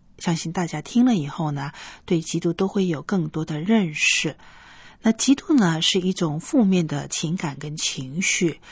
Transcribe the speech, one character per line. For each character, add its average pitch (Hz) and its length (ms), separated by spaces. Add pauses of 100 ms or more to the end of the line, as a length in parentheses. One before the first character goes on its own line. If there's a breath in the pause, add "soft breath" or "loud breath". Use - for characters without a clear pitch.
(160)
相 170 200
信 165 160
大 175 160
家 151 120
听 240 240
了 247 120
以 147 100
后 151 240
呢， 143 220 (320 loud breath)
对 165 180
嫉 - 160
妒 170 140
都 190 160
会 196 180
有 151 160
更 170 260
多 160 160
的 156 160
认 185 340
识。 - 420 (640 loud breath)
那 220 100
嫉 240 240
妒 294 240
呢， 165 240
是 - 160
一 185 140
种 160 260
负 247 260
面 185 220
的 143 220
情 160 280
感 143 220
跟 151 180
情 147 460
绪， - 380 (120)